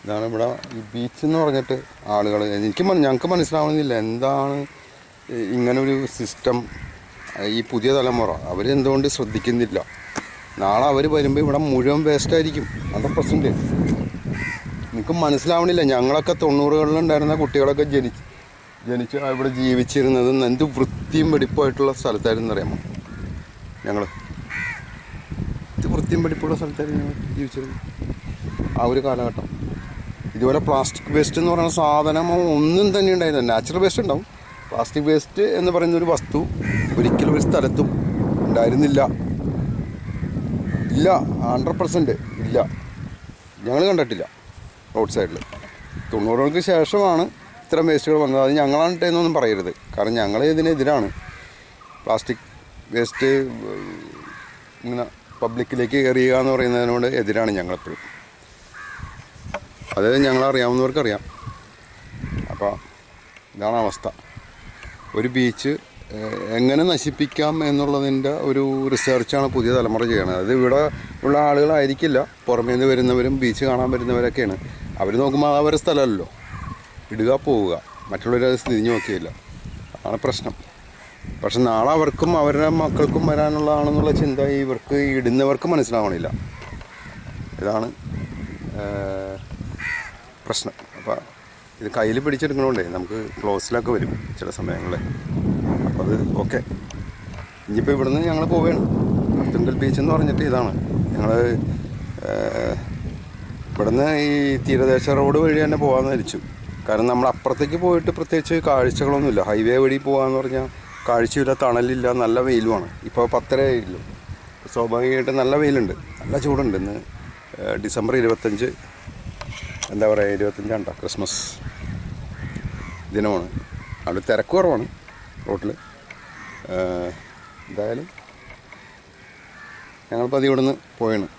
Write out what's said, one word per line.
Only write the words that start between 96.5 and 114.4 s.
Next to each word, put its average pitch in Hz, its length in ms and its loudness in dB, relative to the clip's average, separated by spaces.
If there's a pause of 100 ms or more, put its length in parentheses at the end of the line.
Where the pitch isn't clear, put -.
ഇനിയിപ്പോൾ 123 240 2
ഇവിടുന്ന് 135 280 2
ഞങ്ങൾ 160 240 2
പോവുകയാണ്. 165 680 2 (440)
തുങ്കൽ - 200 2
ബീച്ച് 135 260 2
എന്ന് 160 120 2
പറഞ്ഞിട്ട് - 300 2
ഇതാണ്. 127 300 0 (420)
ഞങ്ങൾ, 110 180 2 (1000)
ഏഹ്, 53 460 -2 (1000)
ഇവിടുന്ന് 131 420 2
ഈ 143 400 2
തീരദേശ 131 540 2
റോഡ് 139 280 4
വഴി 156 260 4
തന്നെ 151 120 2
പോകാമെന്ന് 135 340 4
വിചാരിച്ചു. - 280 -2 (500)
കാരണം 110 180 2
നമ്മൾ 123 220 4
അപ്പുറത്തേക്ക് 147 480 0
പോയിട്ട് 175 340 2
പ്രത്യേകിച്ച് 160 440 -2
കാഴ്ചകളൊന്നുമില്ല. 139 880 2
ഹൈവേ 110 340 2
വഴി 135 200 4
പോകാമെന്ന് 135 420 2
പറഞ്ഞാൽ 131 300 -2 (400)
കാഴ്ചയില്ല, 120 440 2
തണലില്ല, 123 600 2
നല്ല 120 280 2
വെയിലുമാണ്. 113 480 2 (160)
ഇപ്പോൾ 120 240 0
പത്തര - 320 0
ആയില്ലോ. 110 400 0 (720)